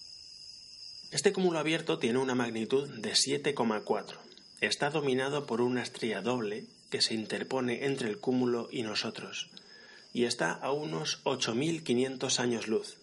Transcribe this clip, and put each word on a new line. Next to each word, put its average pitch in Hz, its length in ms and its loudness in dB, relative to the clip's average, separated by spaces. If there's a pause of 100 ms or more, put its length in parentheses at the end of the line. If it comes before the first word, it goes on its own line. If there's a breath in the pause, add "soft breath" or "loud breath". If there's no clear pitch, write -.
(1120)
Este 185 200 4
cúmulo 180 280 2
abierto 160 380 2
tiene 123 200 2
una 131 160 2
magnitud 120 540 0
de 113 260 -6
siete 143 400 2
coma 110 280 2
cuatro. - 380 -2 (400)
Está 143 300 2
dominado 139 560 0
por 117 140 0
una 123 220 4
estrella 107 400 -4
doble 113 440 -2 (240)
que 120 120 0
se - 120 2
interpone 117 720 -2
entre 127 240 0
el 104 100 -2
cúmulo 120 540 2
y 123 100 -2
nosotros, 104 680 -4 (640 loud breath)
y 120 120 4
está - 280 0
a 135 200 -2
unos 151 500 -2
ocho 123 320 0
mil 156 300 0
quinientos 131 560 2
años 117 260 2
luz. 107 360 0